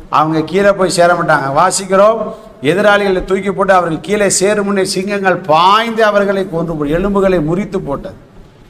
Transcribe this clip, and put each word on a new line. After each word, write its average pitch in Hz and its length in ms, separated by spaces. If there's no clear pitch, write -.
அவங்க 156 340
கீழே 196 300
போய் 185 180
சேர 175 240
மாட்டாங்க. 147 420
வாசிக்கிறோம், 190 760
"எதிராளிகளை 196 640
தூக்கி 190 280
போட்டு 190 200
அவர்கள் 170 280
கீழே 196 300
சேரும் 202 340
முன்னே 196 200
சிங்கங்கள் 190 520
பாய்ந்து 202 680
அவர்களை 202 460
கொன்று 165 240
போடு-, 147 140
எலும்புகளை 190 520
முறித்து 175 400
போட்டது." 143 340